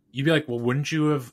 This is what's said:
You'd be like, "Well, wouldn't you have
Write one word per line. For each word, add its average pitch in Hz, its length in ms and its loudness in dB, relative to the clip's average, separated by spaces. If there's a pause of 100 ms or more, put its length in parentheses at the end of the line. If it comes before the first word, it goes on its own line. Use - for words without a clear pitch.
(120)
You'd 135 120 -4
be 160 60 2
like, 156 180 2
"Well, 120 120 -4
wouldn't 127 320 0
you 156 160 0
have 135 240 -2